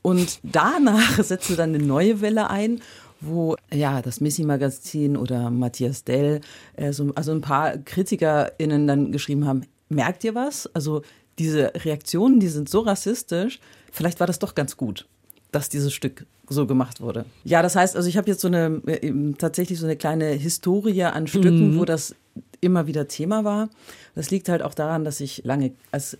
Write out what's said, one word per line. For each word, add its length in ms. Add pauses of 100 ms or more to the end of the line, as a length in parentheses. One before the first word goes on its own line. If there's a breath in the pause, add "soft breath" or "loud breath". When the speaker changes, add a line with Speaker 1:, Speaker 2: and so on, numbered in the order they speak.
Speaker 1:
Und 420
danach 720
<laughs> 60
setzte 340
dann 180
eine 80
neue 380
Welle 280
ein, 300 (420 loud breath)
wo, 360 (160)
ja, 280
das 200
Missy-Magazin 960
oder 320
Matthias 560
Dell, 340 (380 loud breath)
äh, 160
so, 220
also 180
ein 80
paar 360
KritikerInnen 1120
dann 240
geschrieben 340
haben, 200 (240)
"Merkt 340
ihr 120
was? 380
Also 280 (360 soft breath)
diese 380
Reaktionen, 640
die 80
sind 220
so 100
rassistisch, 800 (320 soft breath)
vielleicht 300
war 60
das 120
doch 160
ganz 220
gut, 280 (460)
dass 160
dieses 260
Stück 320 (220)
so 180
gemacht 360
wurde." 240 (180)
Ja, 180
das 140
heißt, 220
also 100
ich 80
habe 140
jetzt 100
so 80
eine, 400
äh, 180
eben 320
tatsächlich 420
so 60
eine 120
kleine 300
Historie 760
an 240
Stücken, 440
Speaker 2:
Mhm. 60
Speaker 1:
wo 60
das 320 (460)
immer 260
wieder 200
Thema 360
war. 260 (460 loud breath)
Das 160
liegt 180
halt 120
auch 120
daran, 320
dass 160
ich 240
lange 260 (200)
als 280